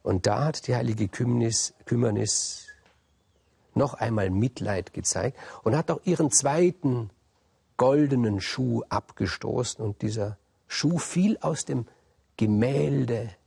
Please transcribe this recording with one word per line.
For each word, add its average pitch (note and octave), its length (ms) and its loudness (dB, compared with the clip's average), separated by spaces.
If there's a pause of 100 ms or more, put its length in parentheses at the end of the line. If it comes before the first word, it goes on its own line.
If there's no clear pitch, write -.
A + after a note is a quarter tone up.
Und F#2+ 240 0
da G#2 200 2
hat - 200 -4
die B2+ 100 0
heilige A2+ 320 -2
Kümmernis, A#2 680 0 (120)
Kümmernis A2 800 -2 (1080)
noch C3+ 180 0
einmal A2 360 0
Mitleid G#2 640 -2
gezeigt F#2+ 440 -4 (260)
und - 120 2
hat E3 160 0
auch D#3 140 0
ihren D#3+ 260 2
zweiten C#3 800 2 (640)
goldenen B2+ 640 4
Schuh A#2+ 480 -2
abgestoßen. - 960 -4
Und G#2 180 -6
dieser G#2+ 360 -4 (300)
Schuh E3 300 0
fiel G3 440 2
aus E3+ 240 -2
dem B2 200 -2 (520)
Gemälde A#2+ 920 2 (180)